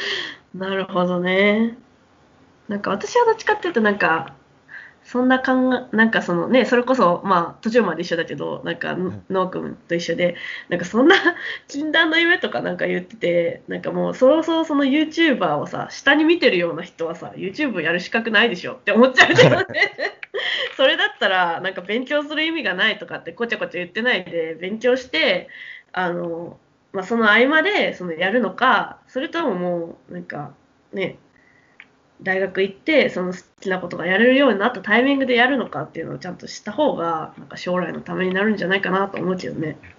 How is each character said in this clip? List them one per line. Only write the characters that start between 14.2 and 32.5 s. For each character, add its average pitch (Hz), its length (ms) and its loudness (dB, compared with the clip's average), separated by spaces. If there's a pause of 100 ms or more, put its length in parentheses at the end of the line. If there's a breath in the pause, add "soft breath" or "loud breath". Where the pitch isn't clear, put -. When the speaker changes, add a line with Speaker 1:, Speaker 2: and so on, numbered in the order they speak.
Speaker 1:
ろ 320 140 6
そ 330 140 0
ろ 320 80 2
そ 311 100 -4
の 285 100 2
YouTuber 277 720 2
を 143 100 -4
さ、 - 240 -8
下 - 260 2
に 311 80 4
見 339 160 4
て 262 100 6
る 185 80 2
よ 170 140 0
う - 20 -6
な 165 80 -8
人 170 240 -8
は 165 80 -6
さ、 110 220 -14
YouTube 190 440 -4
や 160 120 0
る 175 80 0
資 - 100 -10
格 226 200 -2
な 214 140 4
い 233 60 4
で 175 60 -4
し - 120 -10
ょ 117 40 -8
っ - 60 -14
て - 140 -2
思 240 160 8
っ 262 40 -2
ち 370 80 4
ゃ 349 60 8
う - 80 2
け - 140 6
ど - 20 6
ね。 359 160 2 (560)
<laughs> - 540 -6
そ 269 100 4
れ 311 100 4
だ 370 100 0
っ - 20 2 (100)
た 220 100 2
ら、 180 320 2
な 185 100 -4
ん 185 40 -8
か、 185 60 -10
勉 208 240 -4
強 294 200 -2
す 285 100 -8
る 311 100 0
意 320 60 0
味 320 140 -4
が 185 100 -2
な 208 160 2
い 202 80 -4
と - 80 -12
か 156 100 -10
っ - 60 -10
て 165 100 -12
こ 233 140 -4
ち 226 60 -2
ゃ 202 60 -4
こ 180 80 -4
ち 175 100 -8
ゃ - 20 -4
言 175 80 -6
っ 175 40 -14
て 220 120 -6
な 240 120 2
い 180 100 -4
で、 165 360 -4
勉 190 200 -6
強 247 160 4
し 254 100 -4
て、 302 420 0 (440 loud breath)
あ 180 180 -2
の、 170 480 -8 (340)
ま 196 100 -6
あ、 - 20 -6
そ 233 120 -2
の 226 100 4
合 220 200 6
間 311 160 4
で、 349 320 0
そ 180 100 -12
の、 175 80 -6
や 170 180 -2
る 240 100 2
の 190 100 0
か、 220 560 0
そ - 140 -8
れ 302 80 -6
と 339 140 -4
も 254 120 0
も 175 440 -4 (100)
う、 - 60 -16
な 180 60 -12
ん 175 40 -12
か、 147 280 -12 (400)
ね、 196 260 -6 (1040 soft breath)
大 190 180 0
学 185 220 0